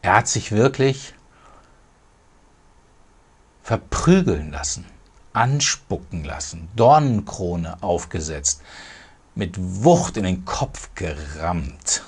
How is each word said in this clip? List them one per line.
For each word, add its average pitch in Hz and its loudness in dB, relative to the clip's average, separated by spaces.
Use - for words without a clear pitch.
Er 90 4
hat 117 0
sich - -4
wirklich 135 2
verprügeln 110 0
lassen, - -8
anspucken 113 -2
lassen, 76 -12
Dornenkrone 110 2
aufgesetzt, 80 -4
mit 90 -4
Wucht 104 4
in 104 -2
den 92 0
Kopf - -6
gerammt. 76 -6